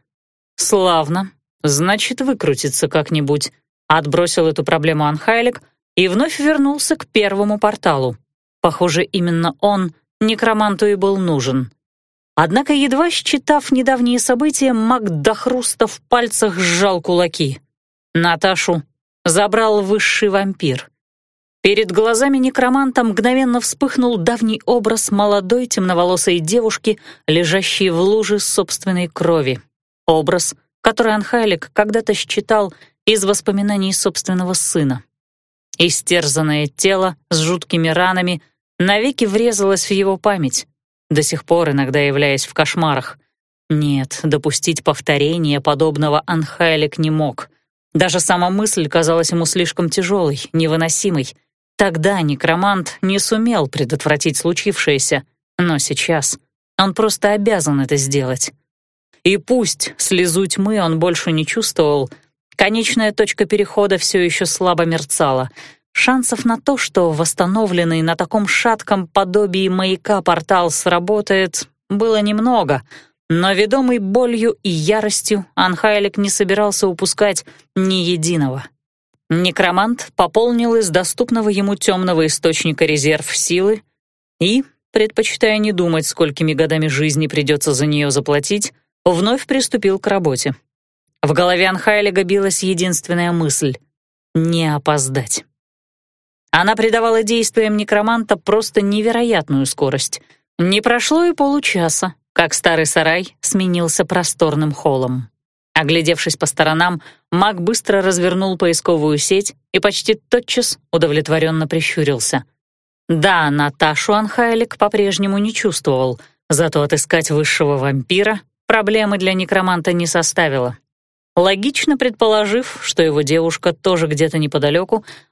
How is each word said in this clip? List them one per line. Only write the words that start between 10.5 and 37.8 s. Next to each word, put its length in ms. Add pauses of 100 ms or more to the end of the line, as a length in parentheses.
и 80
был 240
нужен. 540 (640)
Однако, 380
едва 360
считав 640
недавние 480
события, 520
маг 500
до 120
хруста 540
в 140
пальцах 580
сжал 420
кулаки. 580 (540)
Наташу 720 (420)
забрал 560
высший 480
вампир. 600 (720)
Перед 300
глазами 460
некроманта 640
мгновенно 560
вспыхнул 580
давний 480
образ 460
молодой 560
темноволосой 720
девушки, 600 (280)
лежащей 600
в 100
луже 400
собственной 680
крови. 540 (460)
Образ, 480 (260)
который 320
Анхайлик 600
когда-то 400
считал 600 (320)
из 200
воспоминаний 680
собственного 600
сына. 500 (760)
Истерзанное 880
тело 500 (120)
с 100
жуткими 500